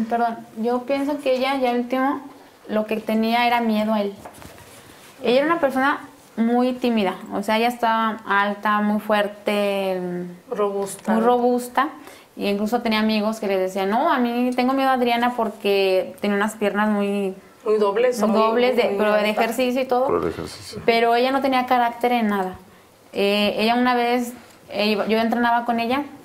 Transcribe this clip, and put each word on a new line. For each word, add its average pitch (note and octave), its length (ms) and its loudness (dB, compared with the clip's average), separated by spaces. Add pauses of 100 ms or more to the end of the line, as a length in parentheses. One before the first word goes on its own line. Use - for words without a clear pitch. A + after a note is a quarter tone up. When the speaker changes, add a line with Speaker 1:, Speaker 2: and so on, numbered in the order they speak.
Speaker 1:
mm, A3 40 -2
perdón, A#3 320 -2 (200)
yo A#3+ 260 -2
pienso C#4 360 -2
que C4 160 0
ella C4+ 220 0
ya B3 140 0
último C4 500 -2 (460)
lo G#3+ 180 -2
que G#3+ 120 -4
tenía A3+ 500 2
era A#3+ 140 2
miedo A3 320 0
a G#3+ 80 0
él. G3+ 120 -4 (1080)
Ella A#3+ 140 2
era C#4+ 80 4
una E4+ 140 0
persona C4+ 400 2 (360)
muy A#3+ 380 2
tímida, A3+ 420 0 (180)
o G3+ 100 -4
sea, A3 140 2
ella A#3 100 2
estaba A3+ 580 0
alta, G#3 560 0
muy G#3 180 2
fuerte, G3+ 1000 0
mm, F3+ 540 -8
Speaker 2:
Robusta. G3+ 580 -2
Speaker 1:
muy A3 80 2
robusta, B3 680 2 (460)
y G3 120 -4
incluso G#3+ 340 0
tenía A3 180 0
amigos A3 400 0
que G#3+ 80 -4
le G3 100 0
decían, F#3+ 340 -2
"No, C#4+ 200 2
a C#4+ 60 2
mí B3 380 0
tengo B3+ 180 2
miedo C4+ 160 2
a C4 40 4
Adriana A#3+ 440 2
porque G3 840 0
tiene G#3 160 0
unas G#3+ 200 0
piernas G#3 340 0
muy G3+ 460 0 (280)
Speaker 2:
Muy G#3+ 140 2
dobles, G#3+ 420 2
Speaker 1:
muy G#3 100 2
Speaker 2:
muy, G3+ 100 2
Speaker 1:
dobles, A#3+ 360 2
de, A#3 100 2
Speaker 2:
muy G3+ 120 -2
Speaker 1:
pero G#3+ 160 2
de G#3+ 60 2
Speaker 2:
altas. G#3+ 180 0
Speaker 1:
ejercicio B3 440 0
y B3+ 40 -2
todo". B3+ 220 0
Speaker 3:
Por E2+ 160 0
el E2+ 60 -2
ejercicio. - 560 -10
Speaker 1:
Pero A#3 300 2
ella B3+ 160 2
no C4+ 100 0
tenía B3+ 260 0
carácter A#3+ 460 0
en A3+ 140 0
nada. F#3+ 280 -2 (580)
Eh, G3+ 460 2
ella A3+ 160 2
una B3 180 2
vez, A#3+ 400 0 (360)
eh, G#3 180 -2
iba, G#3 180 0
yo A3 140 2
entrenaba A#3 460 0
con A#3 140 0
ella B3 240 -2 (220)